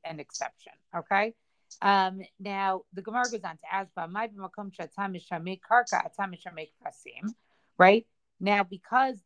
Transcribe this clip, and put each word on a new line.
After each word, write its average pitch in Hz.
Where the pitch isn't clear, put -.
an 160
exception, -
okay? 202
Um, 190
now, 196
the 190
Gemara 233
goes 214
on 165
to -
ask, 190
"Ba'mai 196
b'makom 196
she'ata 190
mishamei 180
karka, 240
ata -
mishamei 175
kfasim," 147
right? 196
Now, 202
because 220